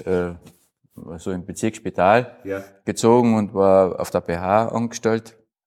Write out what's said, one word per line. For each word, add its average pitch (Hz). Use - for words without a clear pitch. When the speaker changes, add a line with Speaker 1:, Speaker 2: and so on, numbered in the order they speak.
Speaker 1:
äh, 87
also 87
im 90
Bezirksspital 107
Speaker 2:
Ja. 98
Speaker 1:
gezogen 117
und 104
war 95
auf 87
der 90
B 85
H 101
angestellt, 113